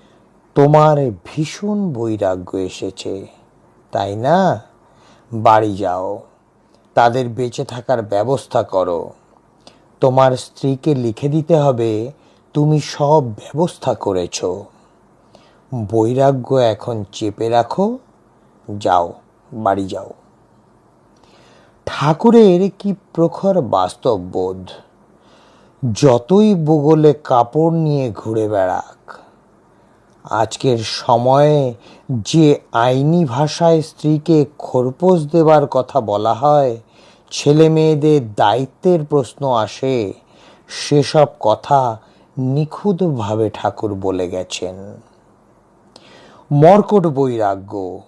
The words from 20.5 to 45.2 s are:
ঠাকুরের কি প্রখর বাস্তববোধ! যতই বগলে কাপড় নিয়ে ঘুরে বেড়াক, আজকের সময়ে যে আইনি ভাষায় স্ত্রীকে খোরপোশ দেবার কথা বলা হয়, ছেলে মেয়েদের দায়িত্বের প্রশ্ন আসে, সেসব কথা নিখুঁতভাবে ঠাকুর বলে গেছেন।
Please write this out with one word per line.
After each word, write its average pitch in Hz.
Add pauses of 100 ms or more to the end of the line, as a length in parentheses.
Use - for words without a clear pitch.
ঠাকুরের 196
কি 202 (180)
প্রখর 170
বাস্তববোধ! 95 (1200)
যতই 180
বগলে 156 (100)
কাপড় 151
নিয়ে 147
ঘুরে 110
বেড়াক, 92 (1120)
আজকের 113
সময়ে 127 (360)
যে 143 (120)
আইনি 135
ভাষায় 151
স্ত্রীকে 151 (120)
খোরপোশ 147
দেবার 156
কথা 131
বলা 107
হয়, 139 (540)
ছেলে 156
মেয়েদের 151
দায়িত্বের 135
প্রশ্ন 139
আসে, 117 (560)
সেসব 147 (140)
কথা 110 (380)
নিখুঁতভাবে 135
ঠাকুর 101
বলে 92
গেছেন। 92 (1800)